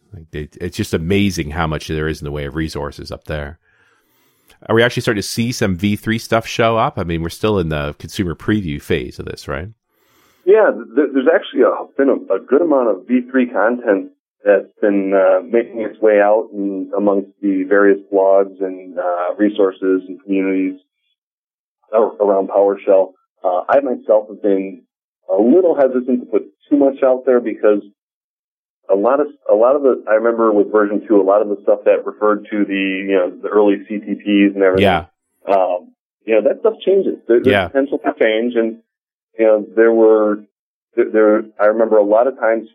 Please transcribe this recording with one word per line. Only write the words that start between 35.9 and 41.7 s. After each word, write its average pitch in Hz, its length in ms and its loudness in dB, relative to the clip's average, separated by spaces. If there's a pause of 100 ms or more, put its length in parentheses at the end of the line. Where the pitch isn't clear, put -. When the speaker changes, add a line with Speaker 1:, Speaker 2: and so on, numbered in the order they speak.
Speaker 2:
you 110 100 0
know, 104 60 4
that 143 180 0
stuff 156 140 0 (120)
changes. 190 300 0 (120)
There, 117 140 4
there's - 60 0
Speaker 1:
Yeah. 98 200 2
Speaker 2:
potential 139 360 -2
for 151 100 -2
change. 117 420 -2
And, 113 240 -2 (600)
you 113 60 2
know, 107 200 4 (100)
there 113 180 4
were, 107 500 4 (520)
there, 113 160 0
there, 107 320 2 (160)
I 104 80 2
remember 110 300 2